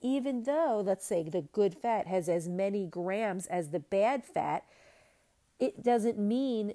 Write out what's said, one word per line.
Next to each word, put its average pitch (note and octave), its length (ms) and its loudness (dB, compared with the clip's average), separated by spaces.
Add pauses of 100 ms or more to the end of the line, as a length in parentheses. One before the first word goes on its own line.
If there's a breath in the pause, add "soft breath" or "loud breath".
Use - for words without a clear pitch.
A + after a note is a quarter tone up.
even C4 420 -2
though, C#4 420 2
let's F#3+ 220 0
say, F3 160 0
the D#3+ 200 -2
good G3 340 0
fat A3+ 320 0
has F3 200 0
as E3+ 200 0
many G3 380 -2
grams F#3 600 -2
as F3 220 -2
the D#3 100 -2
bad G#3+ 460 2
fat, - 400 -2 (960 soft breath)
it B3+ 240 -2
doesn't A#3 340 2
mean A3 560 0